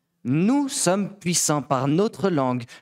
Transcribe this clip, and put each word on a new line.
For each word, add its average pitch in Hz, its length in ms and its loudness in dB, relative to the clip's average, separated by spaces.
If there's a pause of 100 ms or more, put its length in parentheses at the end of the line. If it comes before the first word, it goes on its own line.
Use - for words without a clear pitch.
(240)
Nous 214 440 2
sommes 190 500 -2
puissants 160 440 0
par 131 260 0
notre 196 420 0
langue. 127 340 0 (180)